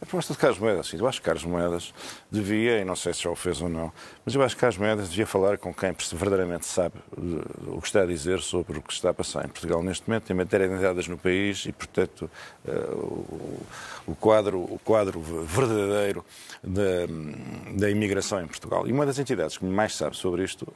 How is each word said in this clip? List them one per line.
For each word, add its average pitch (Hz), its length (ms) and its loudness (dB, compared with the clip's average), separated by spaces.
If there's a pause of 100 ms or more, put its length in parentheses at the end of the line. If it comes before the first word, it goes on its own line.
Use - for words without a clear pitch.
proposta - 260 -2
de - 60 -6
Carlos 120 200 6
Moedas, 98 300 2
sim, - 80 -8
eu 98 100 2
acho 131 140 -2
que - 40 -10
Carlos 80 200 0
Moedas 87 480 0 (380)
devia, 107 500 2
e 95 40 0
não 92 120 -2
sei - 160 -2
se - 100 -6
já 87 80 -2
o 85 40 -2
fez 82 260 -2
ou 87 80 -2
não, 82 240 -4 (320)
mas 117 100 -2
eu 139 80 4
acho 123 120 2
que - 60 -12
Carlos 113 180 4
Moedas 104 320 0
devia 98 160 2
falar 98 320 4
com 87 160 -8
quem 92 180 0 (200)
verdadeiramente 87 540 0
sabe, 87 280 0 (220)
eh, - 40 -8 (460)
o - 140 -6
que - 80 -6
está 104 140 6
a 92 40 2
dizer 87 340 0
sobre 80 380 -2
o 73 40 -6
que - 100 -12
está - 180 0
a 82 40 2
passar 76 300 -4
em 71 40 -6
Portugal 82 340 0
neste 90 260 -4
momento, 113 220 0
em 98 40 0
matéria 92 340 4
de 92 60 0
entradas 92 340 2
no 87 100 -6
país 95 480 0
e, - 60 -4
portanto, - 580 -4 (340)
eh, - 60 -8 (220)
o, - 680 -6 (460)
o - 80 -4
quadro, 104 460 6
o 92 240 -6
quadro 101 360 4
verdadeiro 98 1040 0 (380)
da, 92 440 0 (680)
da 101 140 4
imigração 101 500 2
em 82 60 -6
Portugal. - 400 -2
E - 60 0
uma 143 120 2
das 139 140 0
entidades 107 400 -2
que 92 60 -4
mais 95 320 2
sabe 73 200 -2
sobre 90 280 0
isto - 320 -8